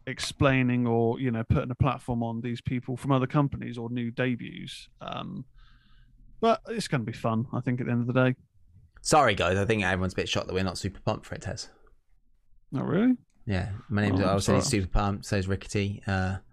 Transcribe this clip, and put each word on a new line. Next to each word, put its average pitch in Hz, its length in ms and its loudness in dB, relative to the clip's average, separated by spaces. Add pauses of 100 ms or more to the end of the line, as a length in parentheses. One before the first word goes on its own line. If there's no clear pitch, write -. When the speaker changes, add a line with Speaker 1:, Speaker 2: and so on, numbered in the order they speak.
Speaker 1:
explaining 127 800 2
or, 117 340 2
you 131 120 0
know, 113 120 -2
putting 131 280 0
a 127 40 -8
platform 127 460 0
on 117 200 -6
these 120 200 -6
people 127 340 -6
from 135 160 -2
other 131 140 4
companies 123 520 -2
or 117 120 -8
new 120 220 -4
debuts. 120 760 -6 (140)
Um, 50 440 -10 (960)
but 226 260 4
it's 220 200 -6
gonna 127 160 -2
be 113 100 -6
fun, 113 400 0
I 117 80 -4
think, 123 180 0
at - 80 -4
the - 40 0
end 120 100 2
of 117 60 -2
the 123 60 0
day. 127 220 4 (640)
Speaker 2:
Sorry, 139 320 6
guys. 90 240 2
I 101 80 2
think 107 180 2
everyone's 92 300 0
a - 40 -8
bit 85 120 -2
shocked - 180 -2
that 90 60 -6
we're 92 100 2
not 90 140 -2
super - 220 -6
pumped - 260 -4
for - 100 -12
it, - 60 -10
Tez. - 280 -10 (1040)
Speaker 1:
Not 131 140 -4
really? 214 320 2 (280)
Speaker 2:
Yeah. 95 260 -2 (180)
My 104 140 2
name's, 98 160 2
Speaker 1:
Oh, 98 60 2
Speaker 2:
I 90 40 2
Speaker 1:
I'm 98 60 4
Speaker 2:
was 98 100 0
saying 131 160 4
Speaker 1:
sorry. 104 200 0
Speaker 2:
super 90 100 -2
pumped. 101 340 0
So 104 120 -2
is 92 100 0
Rickety, 98 580 -2
uh, 95 320 0 (160)